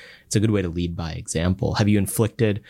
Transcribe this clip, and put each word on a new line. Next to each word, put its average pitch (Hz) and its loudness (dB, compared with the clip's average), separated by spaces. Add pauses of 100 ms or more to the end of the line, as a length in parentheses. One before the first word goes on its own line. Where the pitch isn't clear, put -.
(260)
it's - -4
a 107 2
good 110 2
way 101 2
to 87 -4
lead 87 -4
by 82 -6
example. 82 -2
Have 107 2
you 104 4
inflicted, 104 0